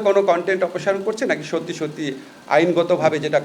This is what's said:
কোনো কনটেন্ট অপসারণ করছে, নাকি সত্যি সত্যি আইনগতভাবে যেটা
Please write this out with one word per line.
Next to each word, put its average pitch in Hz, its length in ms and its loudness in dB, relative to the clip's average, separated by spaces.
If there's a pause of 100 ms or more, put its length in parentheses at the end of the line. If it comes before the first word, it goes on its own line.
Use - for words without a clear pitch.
কোনো 196 120 6 (100)
কনটেন্ট 180 340 0
অপসারণ 190 440 -2
করছে, 220 180 -4
নাকি 151 180 -2 (100)
সত্যি 165 280 -4
সত্যি 151 240 -8 (500)
আইনগতভাবে 170 680 2
যেটা 151 200 2